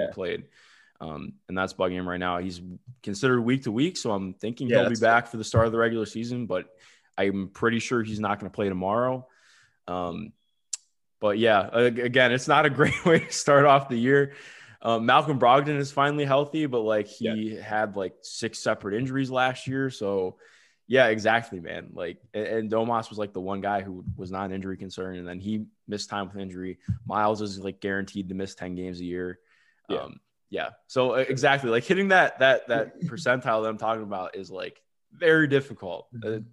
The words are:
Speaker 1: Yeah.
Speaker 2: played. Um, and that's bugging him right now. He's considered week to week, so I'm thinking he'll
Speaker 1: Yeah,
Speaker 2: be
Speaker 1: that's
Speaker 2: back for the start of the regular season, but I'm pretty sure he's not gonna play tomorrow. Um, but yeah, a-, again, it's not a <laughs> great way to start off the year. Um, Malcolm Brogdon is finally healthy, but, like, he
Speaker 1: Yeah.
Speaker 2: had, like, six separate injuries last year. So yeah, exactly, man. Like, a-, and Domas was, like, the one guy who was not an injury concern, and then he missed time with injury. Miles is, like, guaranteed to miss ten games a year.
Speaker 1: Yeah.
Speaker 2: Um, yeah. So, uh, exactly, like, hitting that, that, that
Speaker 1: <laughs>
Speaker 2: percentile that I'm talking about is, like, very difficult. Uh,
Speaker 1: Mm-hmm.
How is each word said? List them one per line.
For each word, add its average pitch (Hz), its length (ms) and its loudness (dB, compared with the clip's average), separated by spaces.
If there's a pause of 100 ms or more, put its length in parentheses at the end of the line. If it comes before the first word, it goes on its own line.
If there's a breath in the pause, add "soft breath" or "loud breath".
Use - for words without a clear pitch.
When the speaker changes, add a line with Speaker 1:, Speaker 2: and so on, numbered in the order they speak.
Speaker 1:
Yeah. - 100 -4
Speaker 2:
played. 87 340 -6 (520 soft breath)
Um, 76 340 -12 (140)
and 92 100 -6
that's 95 160 -2
bugging 92 200 -2
him 90 160 -6
right 87 100 -6
now. 90 200 -2
He's 90 220 -8 (420)
considered 123 380 0
week 127 220 0
to 113 80 -4
week, 156 260 -2
so 117 140 -4
I'm 98 220 -4
thinking 117 340 -8
he'll 113 100 4
Speaker 1:
Yeah, 98 80 6
Speaker 2:
be 113 100 0
Speaker 1:
that's 107 60 -2
Speaker 2:
back 117 260 4
for - 100 -10
the 110 60 -6
start 113 240 4
of 113 40 -2
the 113 60 -2
regular 113 280 2
season, 120 420 -8
but 92 280 -8 (420 soft breath)
I'm 98 320 0
pretty 117 300 0
sure 120 240 -2
he's 107 160 -8
not 104 200 -2
gonna 101 100 -10
play 101 200 -2
tomorrow. 117 580 -2 (600 soft breath)
Um, 87 460 -6 (840)
but 104 200 0
yeah, 107 340 4
a-, 117 120 4
again, 120 460 4
it's 131 160 -2
not 151 180 6
a 151 40 4
<laughs> 135 100 -2
great - 260 2
way 165 140 6
to - 120 -8
start 143 340 6
off 139 240 6
the 123 80 -4
year. 139 360 4 (480 loud breath)
Um, 113 240 0
Malcolm 139 340 4
Brogdon 143 380 6
is 139 140 -4
finally 147 340 2
healthy, 143 420 0
but, 123 140 0
like, 107 260 0
he - 180 -8
Speaker 1:
Yeah. 110 360 -4
Speaker 2:
had, 107 340 -2
like, 95 260 -6
six - 380 -8
separate 107 360 -2
injuries 131 360 -4
last 127 360 -2
year. 135 220 -4
So 98 480 -4 (520 soft breath)
yeah, 127 180 8
exactly, 110 520 0
man. 82 340 -12
Like, 87 280 -8 (120)
a-, 107 260 -2
and 110 120 -4
Domas 113 380 0
was, 107 80 -14
like, 104 160 -6
the 95 80 -8
one 98 200 -6
guy 101 200 -2
who 92 240 -12 (100)
was 92 160 -12
not 95 140 -4
an 95 80 -6
injury 95 240 -8
concern, 92 400 -10
and 87 100 -12
then 90 120 -12
he 107 260 -4 (220)
missed 101 220 -8
time 101 180 -6
with 98 100 -14
injury. 92 420 -10 (280 loud breath)
Miles 104 340 0
is, 98 180 -8
like, 98 220 -10
guaranteed 98 480 -4
to 95 60 -8
miss 95 200 -8
ten 92 200 -10
games 90 260 -8
a 90 40 -10
year. 90 340 -8 (500)
Speaker 1:
Yeah. 80 140 -4
Speaker 2:
Um, - 160 -18 (300)
yeah. 87 200 -6 (180)
So, 127 280 0
uh, 131 120 2
exactly, 135 440 2
like, 120 120 2
hitting 196 260 2
that, 180 300 4
that, 131 300 4
that 113 320 -2
Speaker 1:
<laughs> 175 40 -4
Speaker 2:
percentile 120 580 0
that 110 60 0
I'm 107 100 -6
talking 110 240 -2
about 95 320 -8
is, 92 160 -12
like, 92 300 -12 (300)
very 160 360 4
difficult. 120 600 -2 (160)
Uh, 110 60 -6
Speaker 1:
Mm-hmm. 110 240 -6